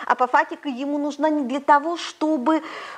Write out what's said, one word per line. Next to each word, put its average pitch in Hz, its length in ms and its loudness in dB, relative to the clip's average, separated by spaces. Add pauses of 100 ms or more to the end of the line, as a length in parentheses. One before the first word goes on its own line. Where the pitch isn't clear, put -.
апофатика 294 640 0
ему 277 300 -4
нужна 294 300 0
не 302 160 0
для 269 160 -2
того, 294 360 4
чтобы, 311 640 0 (360)